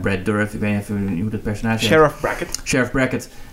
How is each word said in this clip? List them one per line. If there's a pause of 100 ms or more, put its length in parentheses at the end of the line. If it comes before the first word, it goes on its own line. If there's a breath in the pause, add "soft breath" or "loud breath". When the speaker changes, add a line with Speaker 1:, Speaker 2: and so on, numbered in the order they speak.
Speaker 1:
Brad
Dourif,
ik
weet
niet
even
hoe
dat
personage
heet.
Speaker 2:
Sheriff
Brackett.
Speaker 1:
Sheriff
Brackett. (240 loud breath)